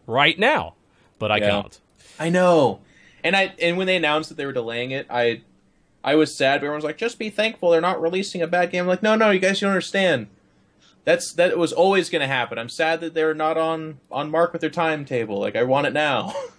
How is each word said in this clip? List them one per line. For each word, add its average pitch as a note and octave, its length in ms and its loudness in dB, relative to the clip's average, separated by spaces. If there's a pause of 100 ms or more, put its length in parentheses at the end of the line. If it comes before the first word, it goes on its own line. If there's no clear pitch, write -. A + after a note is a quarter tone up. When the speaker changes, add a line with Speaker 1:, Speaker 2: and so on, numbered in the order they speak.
Speaker 1:
right C#3 300 2
now, G3 380 0 (440)
but G#2+ 120 -2
I G#2+ 60 4
Speaker 2:
Yeah. G#2 120 2
Speaker 1:
can't. G2+ 300 -4 (400)
Speaker 2:
I D#3+ 100 -2
know. E3+ 520 4 (420)
And F3 120 0
I, F#3+ 260 0
and E3+ 160 2
when F#3+ 100 -2
they F#3 80 2
announced D#3 340 0
that - 60 -18
they C#3+ 100 -8
were C#3 80 -6
delaying A#2+ 380 -4
it, C3+ 180 -6
I, A#2+ 320 0 (600)
I C#3 120 2
was D3+ 200 2
sad, C#3 260 2
but C#3+ 40 -4
everyone's D3+ 180 -6
like, C#3+ 140 -6
"Just A#3 220 -6
be A3 100 -6
thankful G#3+ 420 -2
they're E3 100 4
not F3+ 200 0
releasing F3+ 400 -4
a E3 60 0
bad F3 240 0
game." F3+ 120 -2
I'm F3+ 40 -2
like, F#3 160 0
"No, G#3+ 120 2
no, A3 160 4
you F#3+ 80 2
guys F#3+ 200 0
don't G3+ 100 -2
understand. F3+ 580 0 (760)
That's, C3+ 300 2
that F3 240 2
was E3 160 0
always F#3 360 2
gonna D3 180 -2
happen. B2+ 300 -2
I'm B2 120 -8
sad E3 320 -2
that E3 120 -8
they're D#3+ 200 0
not D#3 240 -2
on, D#3+ 420 -4 (120)
on D3 200 -6
mark E3+ 220 2
with E3 80 -10
their D#3+ 80 -2
timetable. C#3 720 -2
Like, G#2 160 -4
I A2+ 80 0
want C3+ 240 2
it A2 60 -2
now." D3 460 0
<laughs> C5+ 40 -8 (160)